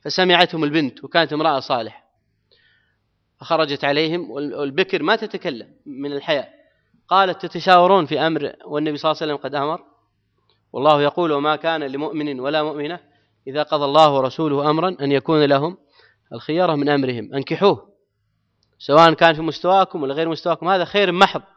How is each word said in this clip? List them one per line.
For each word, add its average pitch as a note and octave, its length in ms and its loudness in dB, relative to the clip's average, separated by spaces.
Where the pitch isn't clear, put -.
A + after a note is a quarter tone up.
فسمعتهم E3+ 600 2
البنت، D3 400 -2
وكانت D3+ 300 -2
امرأة D3+ 260 0
صالحة، A#2+ 440 -6
فخرجت D3 460 -2
عليهم، D#3 460 -2
وال-، C#3 240 -8
والبكر D3 480 -2
ما G3 120 2
تتكلم F3 520 -10
من C#3+ 280 -10
الحياء، C#3 360 -4
قالت: F#3 380 0
"تتشاورون F3+ 600 4
في C#3 140 -4
أمر D#3+ 340 -2
والنبي D3 320 -4
صلى D#3 140 -2
الله D3 100 -4
عليه D3+ 120 -4
وسلم C#3 100 -8
قد C3+ 120 -8
أمر، D3 240 -4
والله C#3+ 280 4
يقول: D#3 300 0
'وما D3+ 240 0
كان D#3+ 280 -4
لمؤمن C#3+ 560 -6
ولا D3+ 240 -2
مؤمنة D3+ 360 -6
إذا C#3+ 160 -4
قضى D3 220 -2
الله D3 280 6
ورسوله C#3+ 560 0
أمرا E3 320 0
أن C#3 100 0
يكون D3+ 320 2
لهم C#3+ 340 2
الخيرة D#3+ 420 -2
من C#3+ 140 0
أمرهم، B2+ 440 -2
أنكحوه D3+ 640 -2
سواء D#3+ 360 6
كان E3 220 4
في D#3 60 -8
مستواكم F3+ 640 0
ولا C3+ 100 -4
غير D#3+ 160 -4
مستواكم، D#3+ 380 -4
هذا F#3 180 0
خير G3 260 0
محض'". F#3+ 320 0